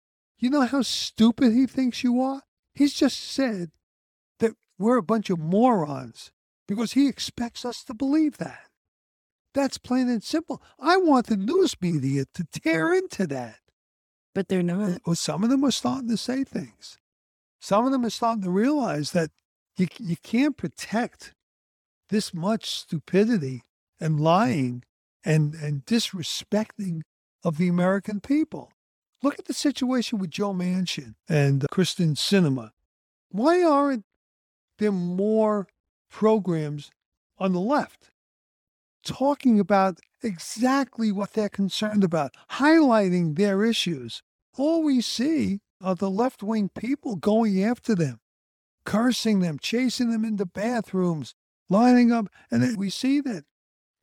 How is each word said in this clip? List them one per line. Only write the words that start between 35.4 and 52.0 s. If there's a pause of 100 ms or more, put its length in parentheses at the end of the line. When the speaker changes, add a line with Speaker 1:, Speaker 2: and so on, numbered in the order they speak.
Speaker 1:
programs (460)
on
the
left (920)
talking
about (240)
exactly
what
they're
concerned
about, (180)
highlighting
their
issues? (340)
All
we
see (220)
are
the
left-wing
people
going
after
them, (640)
cursing
them,
chasing
them
into
bathrooms, (340)
lining